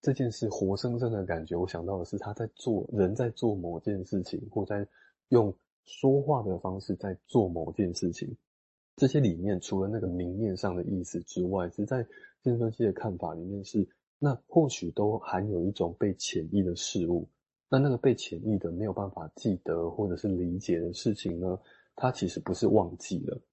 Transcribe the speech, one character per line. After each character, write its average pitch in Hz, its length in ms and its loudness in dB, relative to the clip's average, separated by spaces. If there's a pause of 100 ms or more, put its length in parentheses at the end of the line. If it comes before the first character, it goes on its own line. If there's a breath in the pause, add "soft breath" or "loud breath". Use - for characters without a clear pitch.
这 139 100 2
件 127 200 2
事 - 160 -2
活 98 280 0
生 120 220 -2
生 117 140 0
的 101 120 -2
感 82 220 -4
觉， 85 80 -4
我 90 140 0
想 85 180 -6
到 98 100 -2
的 87 80 -4
是 98 140 -6
他 104 160 -6
在 110 220 -4
做， 110 360 0
人 101 220 4
在 120 160 0
做 113 240 0
某 85 240 -4
件 95 260 -4
事 98 200 -2
情， - 160 -6 (100)
或 101 140 -2
在 101 200 -4 (440 soft breath)
用 107 280 6 (280)
说 139 360 4
话 135 220 2
的 92 160 -2
方 92 220 -6
式 95 160 -4
在 95 200 -6 (100)
做 107 220 4
某 82 240 -4
件 90 220 0
事 90 160 -2
情。 - 260 -8 (600)
这 135 100 4
些 147 140 4
里 98 160 4
面 92 240 0
除 98 220 -2
了 98 60 0
那 110 120 -2
个 95 80 -2
明 90 280 -2
面 104 200 0
上 95 180 -2
的 87 100 -2
意 90 200 -2
思 - 180 -6
之 - 220 -4
外， 90 260 0
其 - 60 -14
实 104 100 -2
在 127 160 -2 (400 loud breath)
精 127 100 2
神 117 60 0
分 113 140 0
析 117 120 0
的 101 80 4
看 95 240 -4
法 87 180 -6
里 82 100 -8
面 98 200 -6
是， 98 240 0 (300 soft breath)
那 143 160 2 (120)
或 156 220 4
许 - 220 -6
都 107 280 2
含 98 320 -2
有 87 140 0
一 95 80 2
种 85 260 0
被 101 160 2
潜 80 380 -4
意 98 100 4
的 87 120 2
事 87 340 -2
物。 85 200 0 (400)
那 131 100 4
那 139 100 6
个 127 80 2
被 127 180 4
潜 - 320 -8
意 107 120 4
的 85 120 -2
没 87 140 -2
有 101 80 0
办 98 180 -2
法 80 240 -10
记 101 300 0
得 85 260 0
或 101 180 0
者 87 80 0
是 104 120 -2
理 90 300 0
解 87 200 0
的 87 140 -2
事 107 220 0
情 85 260 -4
呢， 92 180 -2 (380 soft breath)
它 127 160 0
其 - 160 -2
实 - 120 -4
不 - 120 -4
是 110 140 0
忘 92 320 4
记 90 280 -4
了 - 140 -6 (120)